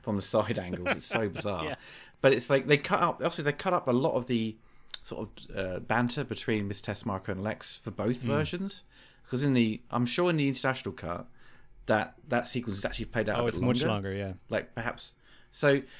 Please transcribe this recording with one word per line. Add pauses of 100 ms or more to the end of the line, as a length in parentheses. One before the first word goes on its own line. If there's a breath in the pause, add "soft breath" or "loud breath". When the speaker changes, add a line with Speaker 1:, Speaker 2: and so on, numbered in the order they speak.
Speaker 1:
from
the
side
angles.
It's
so
Speaker 2:
<laughs>
Speaker 1:
bizarre.
Speaker 2:
Yeah. (460 loud breath)
Speaker 1:
But
it's
like
they
cut
up.
Also,
they
cut
up
a
lot
of
the (480 soft breath)
sort (220)
of,
uh,
banter
between
Miss
Tessmacher
and
Lex
for
both
Speaker 3:
Mm.
Speaker 1:
versions. (460 soft breath)
'Cause
in
the, (100)
I'm
sure
in
the
international
cut, (600 soft breath)
that, (140)
that
sequence
is
actually
played
out
Speaker 3:
Oh,
Speaker 1:
a
bit
Speaker 3:
it's
much
Speaker 1:
longer.
Speaker 3:
longer,
yeah. (160)
Speaker 1:
Like,
perhaps. (380 soft breath)
So, (180 loud breath)